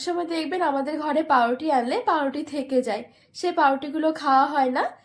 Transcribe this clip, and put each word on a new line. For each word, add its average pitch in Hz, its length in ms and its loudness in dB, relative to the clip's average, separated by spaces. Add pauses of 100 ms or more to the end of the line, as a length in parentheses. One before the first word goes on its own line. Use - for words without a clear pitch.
সময় 349 280 -4
দেখবেন 320 280 -4 (100)
আমাদের 277 320 -2
ঘরে 302 180 0 (120)
পাউরুটি 247 340 2 (100)
আনলে 254 200 0 (120)
পাউরুটি 294 320 0 (120)
থেকে 269 240 -2 (100)
যায়, 220 160 -4 (360)
সে 359 80 -2 (120)
পাউরুটিগুলো 294 480 2 (140)
খাওয়া 277 320 4
হয় 269 240 2
না। - 60 0 (220)